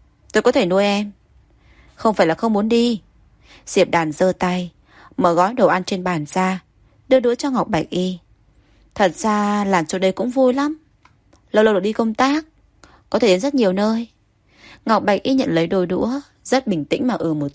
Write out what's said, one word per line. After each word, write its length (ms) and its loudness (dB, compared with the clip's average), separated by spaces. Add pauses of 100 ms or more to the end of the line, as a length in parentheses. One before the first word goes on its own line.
(320)
tôi 100 2
có 100 2
thể 140 2
nuôi 180 2
em." 260 -2 (840)
"Không 200 -2
phải 120 2
là 80 2
không 180 -2
muốn 160 0
đi." 320 2 (640)
Diệp 240 2
Đàn 220 0
giơ 260 0
tay, 320 -4 (460)
mở 160 2
gói 220 2
đồ 120 4
ăn 180 0
trên 200 -6
bàn 240 -4
ra, 340 -2 (460)
đưa 120 4
đũa 140 0
cho 160 -4
Ngọc 180 -2
Bạch 220 -2
Y. 280 -4 (760)
"Thật 220 0
ra 480 0
làm 220 0
chỗ 120 -6
đây 140 0
cũng 180 -6
vui 240 2
lắm. 240 -4 (760)
Lâu 120 4
lâu 100 2
được 60 0
đi 120 -2
công 220 -2
tác, 300 0 (640)
có 80 -2
thể 100 2
đến 120 4
rất 140 -2
nhiều 180 2
nơi." 360 -2 (800)
Ngọc 160 2
Bạch 200 0
Y 120 0
nhận 200 0
lấy 120 2
đôi 200 0
đũa, 340 -4 (240)
rất 220 0
bình 180 -2
tĩnh 220 -4
mà 80 0
ừ 200 -2
một 200 -4